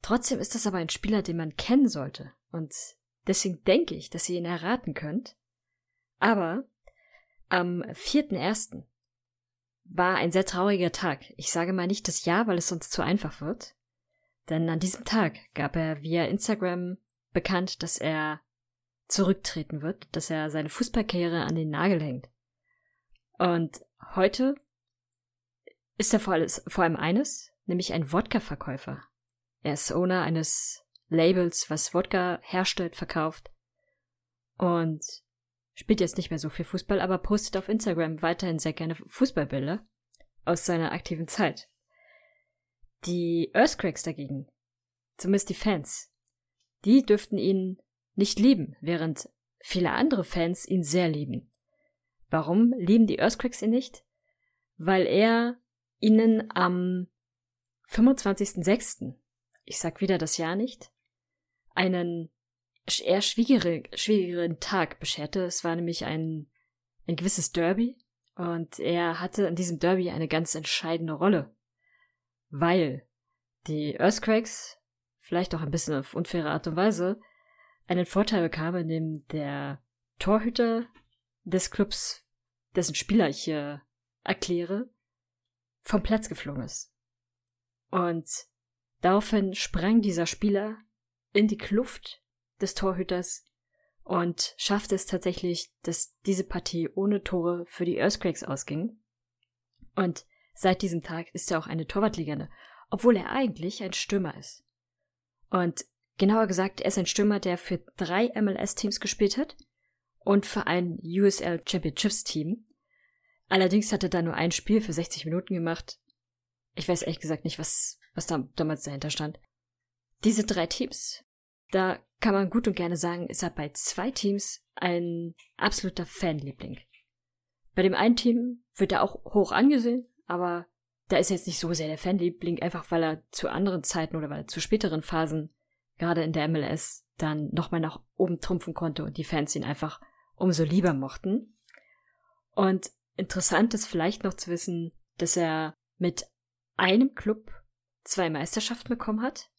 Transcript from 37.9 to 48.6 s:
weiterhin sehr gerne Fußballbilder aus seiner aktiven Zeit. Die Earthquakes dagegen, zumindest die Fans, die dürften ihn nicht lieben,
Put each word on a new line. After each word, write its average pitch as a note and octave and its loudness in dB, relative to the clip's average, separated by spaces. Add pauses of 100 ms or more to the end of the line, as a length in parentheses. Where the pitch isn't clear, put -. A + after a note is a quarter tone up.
weiterhin E3 0
sehr D#3 0
gerne E3 -4
Fußballbilder D3+ -2 (600)
aus E3+ 0
seiner E3 0
aktiven E3 -6
Zeit. - -2 (1400)
Die E3+ 0
Earthquakes G3+ 2
dagegen, C#3 -8 (720)
zumindest G3 2
die F#3+ -2
Fans, - -2 (760)
die C4 8
dürften G#3 2
ihn F#3 0 (360)
nicht G3+ 2
lieben, G3+ 4